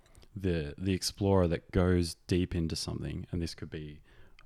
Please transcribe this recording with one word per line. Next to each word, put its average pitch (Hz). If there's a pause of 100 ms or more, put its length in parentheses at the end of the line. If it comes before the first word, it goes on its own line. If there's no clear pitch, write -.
(340)
the, 85
the 95
explorer 95
that -
goes 90 (100)
deep 90
into 80
something, 78
and 90
this 80
could -
be 76 (460)